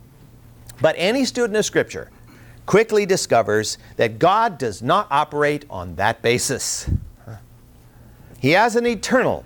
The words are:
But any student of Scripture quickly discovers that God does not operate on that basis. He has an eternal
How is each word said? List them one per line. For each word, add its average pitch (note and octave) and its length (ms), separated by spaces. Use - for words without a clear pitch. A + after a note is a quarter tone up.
But D3+ 180
any A#3 280
student A3+ 320
of G#3 80
Scripture - 460
quickly G#3+ 380
discovers A2 720
that A2+ 240
God F#3+ 380
does A2 240
not F3 280
operate D3 600
on F2+ 260
that G#2 260
basis. - 680
He C3 140
has G#3 240
an A#3+ 100
eternal G#3 600